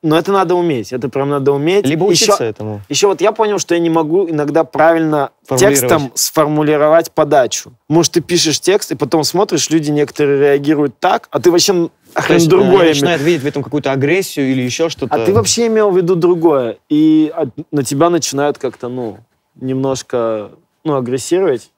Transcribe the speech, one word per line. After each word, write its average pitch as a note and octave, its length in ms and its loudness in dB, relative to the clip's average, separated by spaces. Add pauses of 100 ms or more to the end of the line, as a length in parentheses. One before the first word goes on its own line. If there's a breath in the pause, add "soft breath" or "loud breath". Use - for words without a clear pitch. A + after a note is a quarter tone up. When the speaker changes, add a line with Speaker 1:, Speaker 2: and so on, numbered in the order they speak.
Speaker 1:
Но D#3 120 2
это F3 140 -2
надо F#3 220 2
уметь, D#3+ 380 -2
это B2+ 160 -6
прям C#3 220 -4
надо C#3+ 220 0
уметь. E3 340 0
Speaker 2:
Либо D#3+ 240 -2
Speaker 1:
Ещё, A3 160 2
Speaker 2:
учиться G3 180 2
этому. G#2+ 460 -8
Speaker 1:
ещё C#3+ 180 2
вот - 140 0
я G#3+ 100 2
понял, G#3 260 -2
что E3+ 160 -2
я E3+ 60 0
не E3+ 100 0
могу E3 380 0
иногда D3 360 0
правильно D#3 640 0 (160)
Speaker 2:
Формулировать. C#3+ 340 2
Speaker 1:
текстом D3 340 0
сформулировать D3+ 960 0
подачу. C#3+ 640 0 (160)
Может, D#3+ 240 2
ты F3 80 0
пишешь D#3 400 -2
текст, F#3+ 320 0
и D3+ 40 -6
потом D3 280 -2
смотришь, F3 460 -2
люди D#3 200 0
некоторые D3 500 0
реагируют C#3+ 600 0
так, - 300 -2
а C#3+ 100 -4
ты F3 100 4
вообще E3+ 220 2
Speaker 2:
То - 480 -4
Speaker 1:
хрен - 160 0
Speaker 2:
есть, E3 100 4
э, D3+ 40 4
Speaker 1:
другое F#3+ 200 4
Speaker 2:
они F#3+ 120 6
Speaker 1:
име- E3 80 4
Speaker 2:
начинают C#3+ 320 0
видеть D#3 200 0
в C3+ 40 -4
этом D3 160 -4
какую-то C3+ 300 -4
агрессию C#3+ 580 -2
или C3 100 0
ещё B2+ 300 -2
что-то. - 240 -6
Speaker 1:
А A2+ 100 0
ты F#3 80 0
вообще A3+ 360 0
имел G#3+ 220 2
в F3+ 60 2
виду F#3 200 2
другое, D#3+ 600 2 (140)
и D#3 440 2
от-, D#3 140 -4 (240)
на D3 100 -2
тебя C#3+ 280 0
начинают D3 480 -2
как-то, B2 300 -8
ну, A#2+ 280 -8 (400)
немножко, B2+ 960 -4 (340)
ну, D3+ 120 -2
агрессировать. C3 800 -2